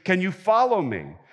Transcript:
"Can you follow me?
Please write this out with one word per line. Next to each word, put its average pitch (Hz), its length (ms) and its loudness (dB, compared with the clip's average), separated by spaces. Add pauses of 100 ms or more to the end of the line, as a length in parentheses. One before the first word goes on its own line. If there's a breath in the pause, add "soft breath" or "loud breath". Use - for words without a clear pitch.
"Can 185 160 2
you 190 100 -2
follow 226 520 0
me? 85 340 -6 (180 soft breath)